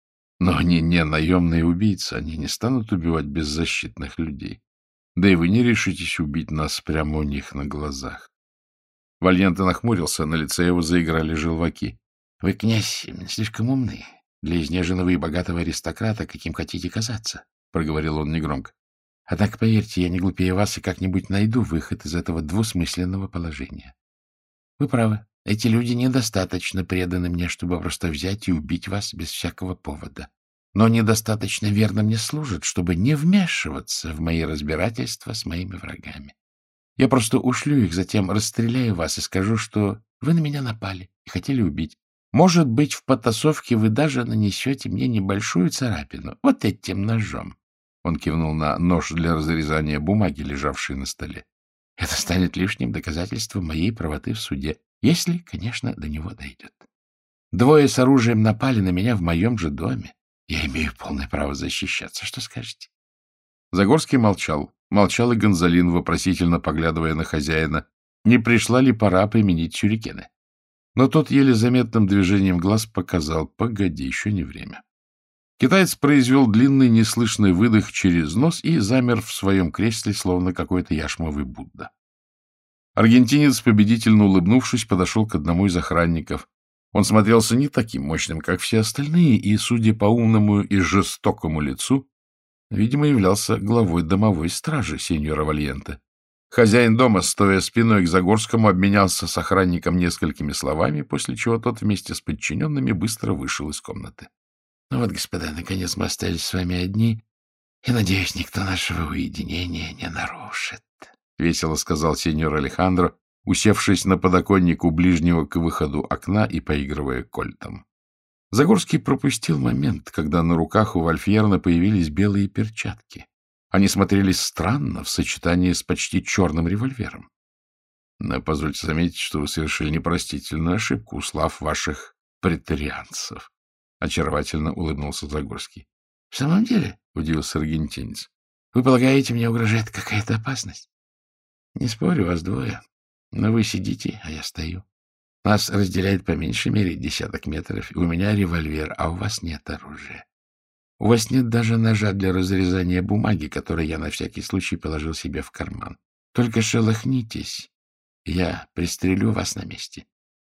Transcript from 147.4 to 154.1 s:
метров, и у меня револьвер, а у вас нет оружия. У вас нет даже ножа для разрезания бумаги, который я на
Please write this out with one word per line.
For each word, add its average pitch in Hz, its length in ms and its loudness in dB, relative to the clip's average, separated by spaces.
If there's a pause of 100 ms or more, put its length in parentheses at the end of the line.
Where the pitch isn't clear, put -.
метров, 80 460 -8
и - 20 -18
у 87 100 -2
меня 90 300 0
револьвер, 80 640 -2
а 82 120 -2
у 87 40 -6
вас 104 280 -6
нет 80 280 -10
оружия. - 560 -16 (720)
У - 80 -2
вас 113 240 4
нет 127 180 2
даже 113 280 2
ножа 107 380 2
для 95 180 0
разрезания 92 680 2
бумаги, 104 460 0
который 80 400 -4
я 80 120 -4
на 76 120 -6